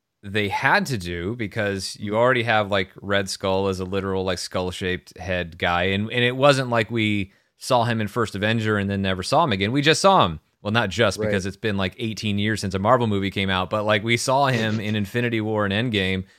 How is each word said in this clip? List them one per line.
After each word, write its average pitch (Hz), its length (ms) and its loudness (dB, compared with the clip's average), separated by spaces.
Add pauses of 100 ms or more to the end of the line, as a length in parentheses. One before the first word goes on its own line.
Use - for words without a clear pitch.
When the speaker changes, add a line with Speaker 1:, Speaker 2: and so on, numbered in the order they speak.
(220)
Speaker 1:
they 101 280 -2
had 170 360 2
to 131 140 -4
do 87 360 -6
because 101 640 -6
you 101 120 -6
Speaker 2:
Mm-hmm. 107 80 0
Speaker 1:
already 123 240 4
have, 110 260 2
like, 98 220 0 (100)
Red 98 260 -2
Skull 98 420 0
as 92 100 -4
a 92 60 -6
literal, 95 380 -4
like, 92 140 -2
skull-shaped 90 800 -6
head 90 400 -6
guy, 87 280 2
and, 101 260 0
and 123 120 0
it 123 120 2
wasn't 131 340 4
like 117 220 0
we 107 400 0 (260)
saw 120 280 2
him 113 160 0
in 104 80 -4
First 113 260 -4
Avenger 107 420 0
and 98 120 0
then 98 120 -2
never 95 220 -2
saw 151 180 2
him 143 120 2
again. 98 180 0
We 143 100 0
just 147 200 2
saw 185 240 6
him. 80 160 -4 (200)
Well, 104 120 -4
not 113 160 2
just 98 280 2
Speaker 2:
Right. 107 100 -2
Speaker 1:
because 101 180 0
it's 95 100 -6
been, 104 220 -2
like, 95 200 -2
eighteen 110 420 -4
years 104 200 0
since 95 140 -4
a 98 60 -2
Marvel 117 280 4
movie 98 240 0
came 98 180 -2
out, 92 200 0
but, 107 140 -2
like, 107 200 2
we 113 140 2
saw 135 300 2
him 110 320 0
Speaker 2:
<laughs> - 20 -4
Speaker 1:
in 107 160 -2
Infinity 117 420 -2
War 107 260 0
and 98 80 0
Endgame, 98 520 0 (140)